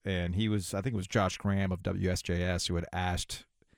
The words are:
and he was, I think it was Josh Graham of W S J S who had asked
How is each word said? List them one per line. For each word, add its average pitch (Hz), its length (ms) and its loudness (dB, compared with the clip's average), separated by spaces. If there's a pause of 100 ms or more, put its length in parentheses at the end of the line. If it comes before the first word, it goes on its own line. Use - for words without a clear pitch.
and 90 300 0
he 107 160 2
was, 104 240 0
I 98 80 0
think 127 120 -2
it - 20 0
was 95 100 -2
Josh 95 320 2
Graham 98 340 2
of 90 100 -4
W 95 280 0
S 90 100 0
J 87 220 0
S 90 240 0
who 90 80 0
had 85 180 0
asked 90 540 -4 (320)